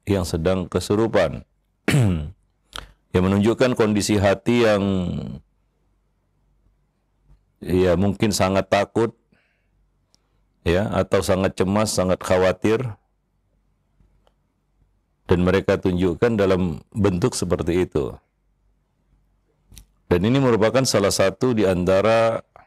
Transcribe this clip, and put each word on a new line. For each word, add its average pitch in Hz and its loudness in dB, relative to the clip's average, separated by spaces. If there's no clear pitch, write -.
yang 98 0
sedang 87 -2
kesurupan. 95 0
<clears throat> - -4
Yang 92 0
menunjukkan 110 0
kondisi 104 0
hati 107 0
yang 104 2
ya 90 0
mungkin 101 0
sangat 95 0
takut, 101 -2
ya, 90 0
atau 95 0
sangat 95 -2
cemas, 104 0
sangat 92 -2
khawatir, 104 0
dan 90 0
mereka 92 0
tunjukkan 92 -2
dalam 92 -2
bentuk 98 0
seperti 87 -2
itu. 65 -4
Dan 90 2
ini 135 2
merupakan 113 2
salah 101 0
satu 101 0
di 107 0
antara 98 2